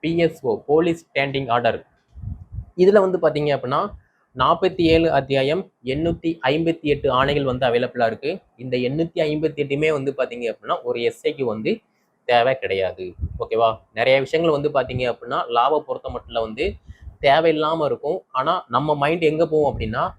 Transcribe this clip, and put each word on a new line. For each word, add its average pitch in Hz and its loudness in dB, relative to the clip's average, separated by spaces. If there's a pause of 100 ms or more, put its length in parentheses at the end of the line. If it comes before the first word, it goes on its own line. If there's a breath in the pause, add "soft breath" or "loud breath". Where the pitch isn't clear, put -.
பி 160 0
எஸ் 165 0
ஓ, 127 0 (140)
போலீஸ் 165 2
ஸ்டாண்டிங் 139 -4
ஆர்டர், 120 2 (960)
இதுல 196 8
வந்து 185 2
பாத்தீங்க 151 2
அப்படின்னா, 135 -2 (540 soft breath)
நாற்பத்தி 165 2
ஏழு 165 6
அத்தியாயம் 135 0 (240)
எண்ணூத்தி 165 -2 (140)
ஐம்பத்தி 160 0
எட்டு 143 0
ஆணைகள் 139 2
வந்து 127 -2
அவைலபிளா 120 0
இருக்கு. 113 -2 (280)
இந்த 127 -6
எண்ணூத்தி 147 -2
ஐம்பத்தி 151 -2
எட்டுமே 143 0
வந்து 139 -2
பாத்தீங்க 120 -6
அப்படின்னா, 113 -6
ஒரு 120 -4
எஸ் 117 -2
ஐக்கு 143 -2
வந்து 110 -4 (560)
தேவை 120 4
கிடையாது. 95 -4 (340)
ஓகேவா? 113 0 (240)
நிறைய 123 2
விஷயங்கள் 160 0
வந்து 143 -2
பாத்தீங்க 127 -2
அப்படின்னா, 120 -4 (100)
லாவை 127 2
பொறுத்த 131 -8
மட்டும் 117 -6
வந்து 110 -4 (560 soft breath)
தேவையில்லாம 156 4
இருக்கும். 139 -2 (120)
ஆனா 139 0 (160)
நம்ம 143 2
மைண்ட் 151 0
எங்க 156 2
போகும் 151 0
அப்படின்னா 117 -4 (140)